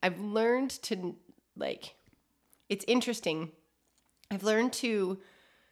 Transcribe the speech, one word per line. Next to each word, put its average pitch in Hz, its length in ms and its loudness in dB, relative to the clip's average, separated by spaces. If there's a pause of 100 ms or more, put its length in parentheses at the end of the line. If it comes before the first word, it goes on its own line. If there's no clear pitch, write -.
I've 180 180 0
learned 226 520 2 (100)
to, 180 340 -4 (400)
like, - 380 -6 (760)
it's 208 200 -4
interesting. 220 640 0 (800)
I've 196 120 -6
learned 220 300 4
to 196 460 0 (520)